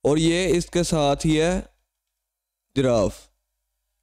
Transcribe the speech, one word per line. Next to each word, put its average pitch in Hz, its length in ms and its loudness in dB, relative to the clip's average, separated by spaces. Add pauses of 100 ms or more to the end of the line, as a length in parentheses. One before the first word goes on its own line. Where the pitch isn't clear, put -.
और 143 160 0
ये 170 280 0
इसके 175 360 -2
साथ 143 420 -2
ही 156 100 2
है 160 180 0 (1200)
जिराफ। 117 460 0 (800)